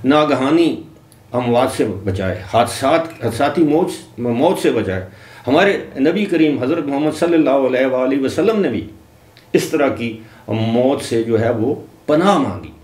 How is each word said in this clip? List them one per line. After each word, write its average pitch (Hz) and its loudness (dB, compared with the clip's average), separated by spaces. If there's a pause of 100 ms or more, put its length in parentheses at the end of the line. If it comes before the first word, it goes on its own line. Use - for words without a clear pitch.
नागहानी 147 2 (640)
अमवात 123 2
से 135 -2
बचाए, 95 -4
हादसात, 135 0 (100)
हादसाती 143 0
मौत, 165 2 (280)
मौत 123 2
से 151 2
बचाए। 95 -2 (380)
हमारे 180 2 (260)
नबी 175 0
करीम 156 2
हज़रत 143 -2
मोहम्मद 143 -2
सल्लल्लाहु 147 2
अलैहि 131 0
वसल्लम 170 0
ने 170 0
भी 104 -4 (680)
इस - 0
तरह 143 0
की 117 -6 (400)
मौत 120 0
से 117 -2
जो 113 0
है 117 2
वो 117 -2 (340)
पनाह 175 2
मांगी। 92 -6 (100)